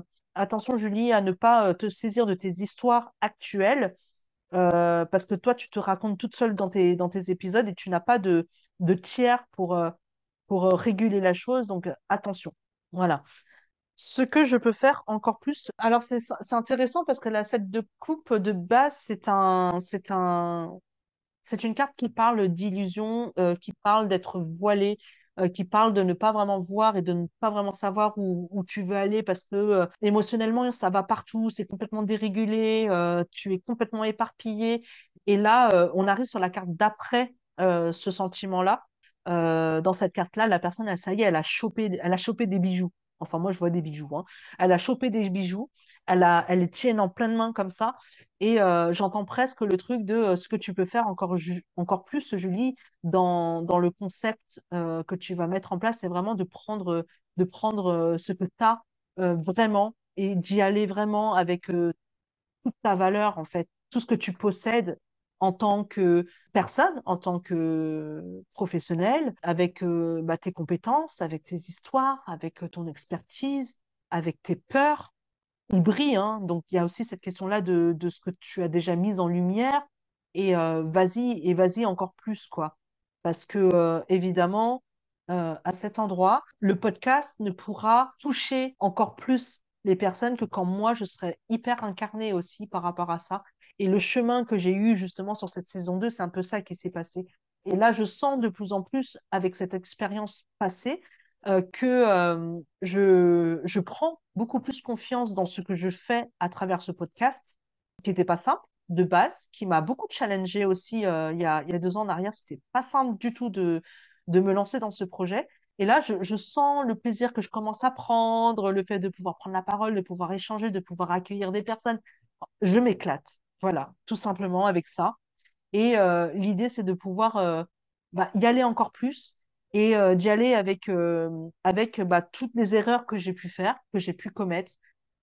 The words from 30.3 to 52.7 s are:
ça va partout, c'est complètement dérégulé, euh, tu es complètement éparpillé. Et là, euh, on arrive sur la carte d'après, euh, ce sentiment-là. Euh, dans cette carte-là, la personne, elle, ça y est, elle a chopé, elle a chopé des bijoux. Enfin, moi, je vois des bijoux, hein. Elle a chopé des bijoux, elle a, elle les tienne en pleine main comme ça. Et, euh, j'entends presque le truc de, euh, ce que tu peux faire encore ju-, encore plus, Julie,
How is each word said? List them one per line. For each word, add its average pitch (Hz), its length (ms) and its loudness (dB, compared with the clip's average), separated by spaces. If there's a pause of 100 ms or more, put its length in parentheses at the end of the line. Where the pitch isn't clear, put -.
ça 196 180 -2
va 190 120 2
partout, 220 480 -2
c'est 202 160 -6
complètement 214 360 -6
dérégulé, 220 880 0
euh, 175 400 2
tu - 220 -6
es 185 60 0
complètement 226 460 -4
éparpillé. 226 840 -2 (400)
Et 202 100 6
là, 220 380 6
euh, 175 200 6
on 190 120 2
arrive 202 200 2
sur 233 120 -6
la 185 120 0
carte 185 200 -8
d'après, 214 640 0 (260)
euh, 175 320 2
ce - 180 -6
sentiment-là. 185 760 -2 (440)
Euh, 160 520 2
dans 185 120 2
cette 180 200 -2
carte-là, 214 340 -2
la 185 120 4
personne, 180 300 -6
elle, 180 100 -2
ça 185 140 -6
y 202 100 0
est, - 20 4
elle 180 120 4
a 156 60 0
chopé, 214 600 -4
elle 175 100 0
a 185 40 2
chopé 226 300 -2
des 190 120 0
bijoux. 180 340 0 (280)
Enfin, 165 180 -6
moi, 190 140 -2
je 175 80 -8
vois 175 100 2
des 170 120 0
bijoux, 151 340 -10
hein. 175 80 -8 (340)
Elle 185 140 6
a 175 60 6
chopé 254 300 -2
des 208 220 0
bijoux, 190 400 -4 (360)
elle 180 180 6
a, 170 240 6
elle 180 100 4
les 175 100 2
tienne 220 300 0
en 196 100 2
pleine 226 280 -2
main 226 160 0
comme 196 180 -4
ça. 226 240 -4 (460)
Et, 220 200 4
euh, 175 320 4
j'entends 196 320 -2
presque 254 360 -2
le 202 160 2
truc 226 280 -2
de, 208 120 0
euh, 208 180 4
ce 180 140 -4
que 226 80 -2
tu 196 180 -6
peux 185 100 0
faire 226 220 0
encore 185 300 -2
ju-, 175 280 -6 (120)
encore - 260 -2
plus, - 340 -8
Julie, 190 380 -2 (300)